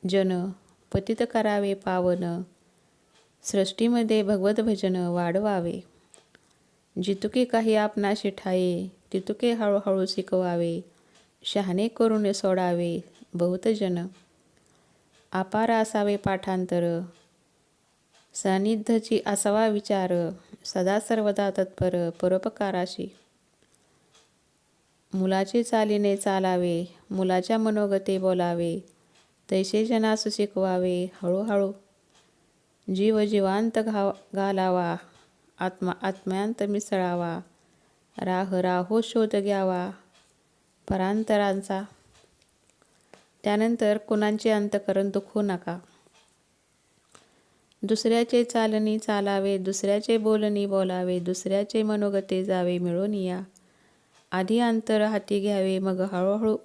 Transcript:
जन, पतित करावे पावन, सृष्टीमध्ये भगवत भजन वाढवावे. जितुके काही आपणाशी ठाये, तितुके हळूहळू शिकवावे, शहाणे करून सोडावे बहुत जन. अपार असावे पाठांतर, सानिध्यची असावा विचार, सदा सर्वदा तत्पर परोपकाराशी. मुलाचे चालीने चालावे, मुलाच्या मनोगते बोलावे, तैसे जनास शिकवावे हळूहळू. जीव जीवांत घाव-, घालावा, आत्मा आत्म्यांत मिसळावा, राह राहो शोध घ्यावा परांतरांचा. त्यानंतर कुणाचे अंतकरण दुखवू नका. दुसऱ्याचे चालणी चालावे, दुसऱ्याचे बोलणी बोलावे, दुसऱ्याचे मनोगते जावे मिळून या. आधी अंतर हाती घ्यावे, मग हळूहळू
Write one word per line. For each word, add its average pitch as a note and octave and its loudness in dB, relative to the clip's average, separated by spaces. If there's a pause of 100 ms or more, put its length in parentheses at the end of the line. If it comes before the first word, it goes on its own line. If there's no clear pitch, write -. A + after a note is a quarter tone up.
जन, F#3 0 (440)
पतित A3 -2 (100)
करावे G#3 0
पावन, F3+ -2 (1000)
सृष्टीमध्ये A3 2
भगवत G#3 2
भजन G3+ 0
वाढवावे. F3 0 (1200)
जितुके G#3 0
काही A3+ 2
आपणाशी G#3+ 0
ठाये, F#3 -2 (260)
तितुके A3 -2
हळूहळू G3+ 0
शिकवावे, F3 -2 (640)
शहाणे G3 0
करून A3 2
सोडावे F3+ 0 (340)
बहुत F3+ -2
जन. F#3 0 (1200)
अपार G#3+ 0
असावे A3 0
पाठांतर, F3+ -2 (1300)
सानिध्यची G#3+ 0
असावा G#3 2
विचार, G3+ 0 (540)
सदा G3 0
सर्वदा G#3 0
तत्पर F3+ -2
परोपकाराशी. F#3 -2 (2000)
मुलाचे F#3+ 2
चालीने G#3 2
चालावे, F3+ 0 (240)
मुलाच्या F#3 0
मनोगते G3+ 0
बोलावे, F3 0 (720)
तैसे F#3+ 0
जनास A3 0
शिकवावे F#3 0 (140)
हळूहळू. G3 0 (1200)
जीव G#3+ 4
जीवांत G#3 2
घाव-, G3+ -2
घालावा, F#3 0 (640)
आत्मा F#3 -4 (100)
आत्म्यांत G3 -4
मिसळावा, F3+ -2 (800)
राह F#3 0
राहो F#3 2
शोध A3 0
घ्यावा F#3+ 0 (960)
परांतरांचा. G3 0 (1600)
त्यानंतर G#3+ 2
कुणाचे G#3+ 0
अंतकरण G3+ 0
दुखवू G3+ -2
नका. F3+ -4 (2000)
दुसऱ्याचे A#3 2
चालणी G#3+ 0
चालावे, G3 0
दुसऱ्याचे G3+ 0
बोलणी G#3+ 2
बोलावे, F#3 0
दुसऱ्याचे F#3+ -2
मनोगते G3+ 0
जावे F3+ 0
मिळून F3+ 0
या. F#3 -4 (880)
आधी F#3+ 0
अंतर A3 2
हाती G#3 0
घ्यावे, F#3+ 0
मग F#3 -2
हळूहळू G3+ 0